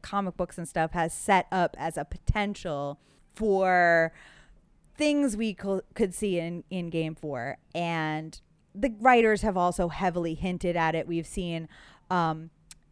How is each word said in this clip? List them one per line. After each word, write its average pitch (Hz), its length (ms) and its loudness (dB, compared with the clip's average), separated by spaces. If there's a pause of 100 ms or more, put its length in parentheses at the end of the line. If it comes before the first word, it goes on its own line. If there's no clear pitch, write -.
comic 196 360 -4
books 175 220 -6
and 170 100 -10
stuff 165 240 -2
has 170 200 -2
set 190 400 2
up 180 260 0
as 160 200 -6
a 147 60 -6
potential 160 960 -2 (360)
for 180 800 4 (840)
things 285 400 2
we 214 180 -2
co-, 196 280 -4 (120)
could 190 200 0
see 190 240 -2
in, 170 320 -6
in 175 180 -6
game 160 260 -2
four. 139 440 -8 (160)
And 160 680 -4 (340)
the 226 260 -2
writers 226 420 6
have 208 140 0
also 180 320 2
heavily 170 460 -2
hinted 180 420 -2
at 160 180 2
it. 160 120 -2
We've 165 200 -4
seen, 165 420 -6 (420)
um, 165 400 0 (420)